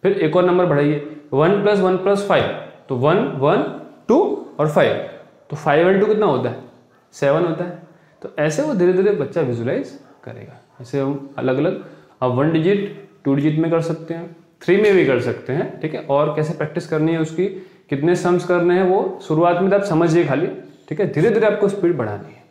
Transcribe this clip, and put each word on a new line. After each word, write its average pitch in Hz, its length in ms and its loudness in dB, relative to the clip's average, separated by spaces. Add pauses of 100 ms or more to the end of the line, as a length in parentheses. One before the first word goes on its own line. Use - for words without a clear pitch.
फिर 196 120 2
एक 160 220 0
और 180 80 4
नंबर 180 220 4
बढ़ाइए, 147 320 2 (340)
वन 180 300 4
प्लस 208 160 2
वन 185 180 2
प्लस 202 320 0
फ़ाइव, 151 160 2 (440)
तो 135 80 -2
वन, 147 200 2 (220)
वन, 170 260 2 (440)
टू 247 100 6 (420)
और 151 80 2
फ़ाइव, 151 240 2 (580)
तो 143 60 -10
फ़ाइव 156 320 2
and 196 120 2
टू 208 60 2
कितना 208 200 2
होता 123 240 0
है? - 120 -12 (520)
सेवन 147 300 2
होता 160 200 -4
है। - 180 -12 (400)
तो - 160 -12
ऐसे 156 240 0
वो 302 120 -2
धीरे 180 180 2
धीरे 190 200 2
बच्चा 170 280 -2
visualize 127 500 -4 (340)
करेगा। 117 340 -18 (220)
ऐसे 139 200 -6
हम 139 380 -6
अलग 131 200 0
अलग, 175 240 -2 (400)
आप 127 80 0
वन 139 220 0
डिजिट, 190 560 0 (160)
टू 139 100 2
डिजिट 151 240 0
में 160 120 0
कर 165 100 2
सकते 160 340 -6
हैं, 170 220 -14 (260)
थ्री 180 140 4
में 208 180 4
भी 175 120 6
कर 127 140 2
सकते - 320 -4
हैं। - 280 -4
ठीक 156 140 -6
है, 165 80 -8
और 147 340 0
कैसे 156 180 -2
practice 151 320 -6
करनी 160 260 0
है 165 80 0
उसकी, 160 260 -2 (440)
कितने 147 260 0
sums 175 280 0
करने 175 300 2
हैं, 185 100 2
वो 190 380 0
शुरुआत 175 380 2
में 190 100 2
तो 202 60 4
आप 196 80 2
समझिए 165 420 2
खाली। 143 200 0 (420)
ठीक 156 120 -6
है, 175 120 0
धीरे 175 180 2
धीरे 214 160 2
आपको 202 220 2
speed 175 280 0
बढ़ानी 104 380 -6
है। - 160 -20